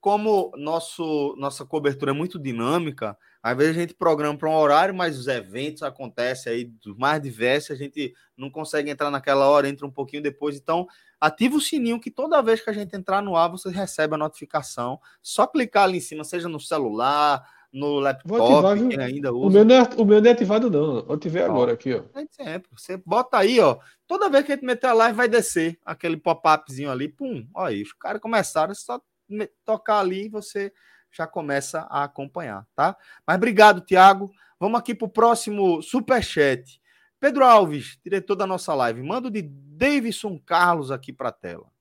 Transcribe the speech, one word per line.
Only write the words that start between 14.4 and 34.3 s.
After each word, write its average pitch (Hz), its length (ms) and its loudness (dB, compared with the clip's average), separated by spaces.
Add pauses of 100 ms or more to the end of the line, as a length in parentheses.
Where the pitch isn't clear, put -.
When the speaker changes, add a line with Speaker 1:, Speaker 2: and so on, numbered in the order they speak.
Speaker 1:
Só - 240 0
clicar 233 380 0
ali 185 140 0
em - 20 -6
cima, 156 240 -12
seja 170 240 -8
no 156 120 -10
celular, 139 840 0 (280)
no 143 200 -6
Speaker 2:
Vou 143 80 -2
Speaker 1:
laptop, 139 420 -2 (100)
Speaker 2:
ativar, 185 240 6
viu? 240 120 0
Speaker 1:
quem 233 120 -4
ainda 131 320 -6
Speaker 2:
O 120 140 -4
Speaker 1:
usa. 196 80 4
Speaker 2:
meu 208 100 10
não 240 120 8
é, 247 200 6
o 226 80 2
meu 214 160 8
não 220 80 6
é 240 40 8
ativado, 226 380 2
não. 147 280 0
Eu - 160 -6
ativei 160 280 -4
Speaker 1:
Ó, - 40 2
Speaker 2:
agora 120 260 0
aqui, 120 220 -4
ó. 107 80 -6 (160)
Speaker 1:
é 302 60 -12
de - 100 -20
sempre. 180 420 -12
Você 185 200 -14 (100)
bota 220 320 0
aí, 220 220 4
ó. 147 180 4 (280)
Toda 381 220 0
vez 285 160 4
que 285 80 -4
a - 40 0
gente 277 100 -12
meter 247 220 -2
a 247 40 2
live, 226 240 4
vai 247 120 2
descer 170 560 0
aquele 165 320 -6
pop-upzinho 151 760 0
ali. 131 180 -6
Pum, 170 460 -12
ó 185 100 -6
aí. 104 180 -4
Os - 100 -12
caras 208 280 -10
começaram, 196 520 -2
é - 20 -12
só - 260 -12 (280)
me-, 208 200 -8 (160)
tocar 214 360 -2
ali 190 260 -4
e - 20 -14
você 202 420 -10 (440)
já 160 120 -8
começa 147 540 -6 (100)
a 143 140 -2
acompanhar, 139 680 -12
tá? 170 220 0 (300)
Mas 170 100 2
obrigado, 208 460 8
Thiago. 190 480 6 (300)